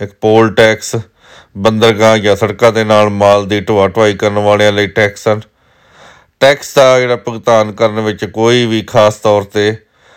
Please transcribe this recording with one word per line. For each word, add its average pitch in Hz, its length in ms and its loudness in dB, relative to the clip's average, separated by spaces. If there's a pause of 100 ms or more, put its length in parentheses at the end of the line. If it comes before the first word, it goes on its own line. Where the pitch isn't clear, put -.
ਇੱਕ 101 200 -14
ਪੋਲ 110 320 2
ਟੈਕਸ, 110 420 0 (640)
ਬੰਦਰਗਾਹ 110 600 2
ਜਾਂ 101 180 0
ਸੜਕਾਂ 107 360 0
ਦੇ 110 120 -2
ਨਾਲ 107 260 2
ਮਾਲ 101 380 2
ਦੀ 101 140 -4
ਢੋਆ 98 260 0
ਢੁਆਈ 104 260 0
ਕਰਨ 104 200 -4
ਵਾਲਿਆਂ 104 380 2
ਲਈ 104 160 -2
ਟੈਕਸ 101 400 -4
ਹਨ। 107 140 -2 (1000)
ਟੈਕਸ 139 340 0
ਦਾ 131 260 4
ਜਿਹੜਾ 123 160 -2
ਭੁਗਤਾਨ 113 560 -2
ਕਰਨ 107 280 -4
ਵਿੱਚ 107 260 -4
ਕੋਈ 113 400 0
ਵੀ 110 160 -2
ਖਾਸ 107 340 2
ਤੌਰ 104 280 0
'ਤੇ 104 320 -4 (420)